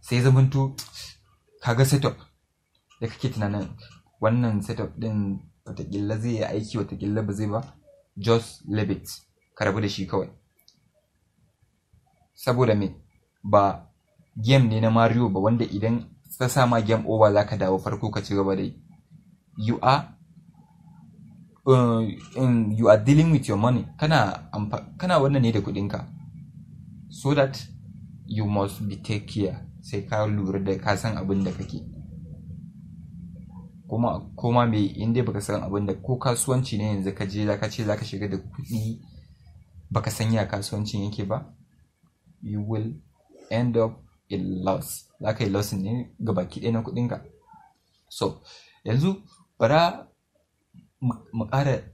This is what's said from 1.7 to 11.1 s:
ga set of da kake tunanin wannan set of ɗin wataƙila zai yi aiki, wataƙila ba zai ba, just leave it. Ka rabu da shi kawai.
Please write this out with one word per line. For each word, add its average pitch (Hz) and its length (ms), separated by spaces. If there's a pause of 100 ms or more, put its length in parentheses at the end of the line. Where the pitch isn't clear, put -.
ga 127 100
set 139 200
of 127 100 (840)
da 117 80
kake - 240
tunanin 101 420 (460)
wannan 113 420
set 101 180
of 107 180
ɗin 104 420 (260)
wataƙila 101 540
zai 117 100
yi 110 140
aiki, 104 340
wataƙila 101 480
ba 104 60
zai 104 140
ba, 110 280 (440)
just 113 500
leave 101 220
it. 92 180 (460)
Ka 107 100
rabu 104 160
da 101 80
shi 95 180
kawai. 98 240 (2000)